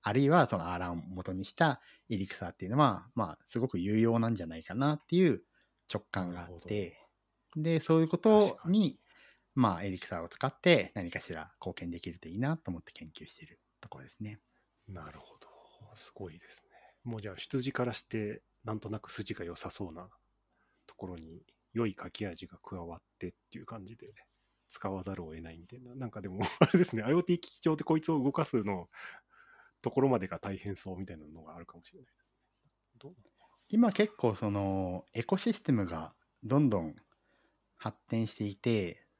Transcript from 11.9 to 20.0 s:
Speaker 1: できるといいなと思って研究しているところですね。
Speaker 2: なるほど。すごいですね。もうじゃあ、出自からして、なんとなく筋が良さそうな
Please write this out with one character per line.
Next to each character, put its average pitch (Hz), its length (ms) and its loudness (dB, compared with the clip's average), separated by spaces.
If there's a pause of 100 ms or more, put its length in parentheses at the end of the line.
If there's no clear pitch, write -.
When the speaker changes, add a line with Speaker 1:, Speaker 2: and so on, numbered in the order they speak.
Speaker 1:
で 85 80 -8
き - 100 -8
る 85 100 -12
と 80 100 -14
い 87 60 -8
い 104 40 -4
な 143 160 0
と - 160 -8
思 85 80 -6
っ - 40 -18
て - 100 -20
研 - 200 -16
究 - 120 -18
し - 100 -20
て - 80 -20
い 156 40 -20
る - 120 -20 (220)
と - 80 -20
こ - 80 -16
ろ 131 80 -18
で 123 60 -20
す - 100 -20
ね。 107 180 -10 (480)
Speaker 2:
な 82 240 -12
る 80 80 -18
ほ - 180 -20
ど。 - 120 -20 (460)
す - 180 -20
ご 92 160 -10
い 82 100 -18
で - 120 -20
す - 120 -20
ね。 - 60 -20 (340)
も 117 140 -6
う 107 40 -8
じ 104 80 -8
ゃ 92 40 -10
あ、 - 40 -12
出 - 200 -4
自 127 140 -2
か 127 140 0
ら 120 80 -4
し - 100 -10
て、 107 380 -6 (220)
な 107 100 -6
ん 110 60 -6
と 107 100 -12
な 107 100 -6
く - 120 -16
筋 - 220 -8
が - 100 -8
良 85 120 -8
さ - 140 -10
そ 92 200 -8
う 78 40 -12
な 90 160 -16 (800)